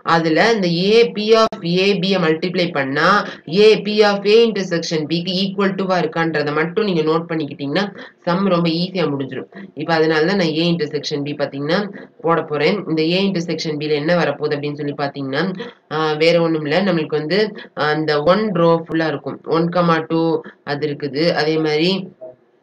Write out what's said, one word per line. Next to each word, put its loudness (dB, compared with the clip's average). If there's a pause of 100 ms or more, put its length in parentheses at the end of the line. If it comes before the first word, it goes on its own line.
அதுல 4
இந்த 0
A, 4
P 2
of 2
A, 2
B 0
ய 2
multiply 0
பண்ணா, 2 (260)
A, 6
P 2
of 2
A -
intersection 2
B -2
க்கு -6
equal -2
to-வா 0
இருக்கான்றதை -2
மட்டும் 0
நீங்க 0
note 0
பண்ணிக்கிட்டீங்கன்னா, -4 (260)
சம் 0
ரொம்ப 2
ஈஸியா 0
முடிஞ்சிடும். -4 (240)
இப்ப -4
அதனால 2
தான் 0
நான் 2
A 0
intersection -2
B -6
பாத்தீங்கன்னா -4 (320)
போட 2
போறேன். -2
இந்த 0
A 0
intersection -2
B -6
ல -2
என்ன 0
வரப்போகுது -2
அப்படின்னு -4
சொல்லி -6
பாத்தீங்கன்னா, -4 (320)
ஆ, -2
வேற 0
ஒண்ணும் 0
இல்ல, 0
நம்மளுக்கு 0
வந்து, -2 (220)
ஆ, 0
இந்த 0
ஒன் 2
ரோ 2
ஃபுல்லா -2
இருக்கும். -6
ஒன் 0
comma 2
two 0 (220)
அது -4
இருக்குது. -2
அதே 0
மாதிரி, 0 (560)